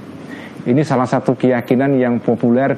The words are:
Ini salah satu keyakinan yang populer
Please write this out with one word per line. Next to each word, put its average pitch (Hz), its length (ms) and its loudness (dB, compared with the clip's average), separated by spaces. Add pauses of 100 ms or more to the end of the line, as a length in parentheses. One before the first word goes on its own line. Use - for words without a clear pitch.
(680)
Ini 131 180 4
salah 123 240 0
satu 131 240 0
keyakinan 127 640 0
yang 120 240 2
populer 120 560 2